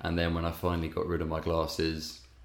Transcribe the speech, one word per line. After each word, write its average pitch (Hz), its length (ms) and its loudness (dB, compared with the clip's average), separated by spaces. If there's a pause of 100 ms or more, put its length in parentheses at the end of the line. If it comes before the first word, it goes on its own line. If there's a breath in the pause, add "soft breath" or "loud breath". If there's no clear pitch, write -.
And 85 180 0
then 85 140 2
when 85 100 0
I 85 80 0
finally 82 380 0
got 78 180 -2
rid 82 140 0
of 80 80 -2
my 80 100 0
glasses, 80 800 0 (260)